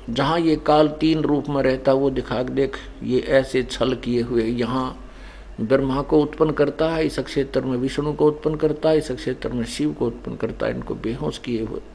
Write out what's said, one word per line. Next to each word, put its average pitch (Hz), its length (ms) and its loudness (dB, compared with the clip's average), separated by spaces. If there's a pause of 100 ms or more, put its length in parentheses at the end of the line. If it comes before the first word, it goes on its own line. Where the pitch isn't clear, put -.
जहाँ 135 300 2
ये 160 160 4
काल 151 320 6
तीन 156 340 2
रूप 143 280 2
में 139 140 2
रहता 131 300 4
वो 135 160 4
दिखा, 127 340 -2
"देख, 135 340 0 (260)
ये 123 160 2
ऐसे 131 440 2
छल 123 320 0
किए 120 260 0
हुए 117 220 2
यहाँ 123 680 -4 (500)
ब्रह्मा 135 400 2
को 151 200 4
उत्पन्न 151 300 2
करता 151 380 2
है, 160 160 0
इस 143 140 -2
क्षेत्र 131 420 -2
में 127 160 -2
विष्णु 147 360 -2
को 151 140 4
उत्पन्न 151 280 0
करता 151 340 0
है, 156 80 4
इस 151 140 -2
क्षेत्र 127 380 -4
में 120 160 -2
शिव 147 280 -2
को 123 140 -2
उत्पन्न - 280 -6
करता - 300 -4
है, 113 100 -2
इनको - 200 -6
बेहोश 135 420 -4
किए 117 240 -4
हुए - 200 -6 (140)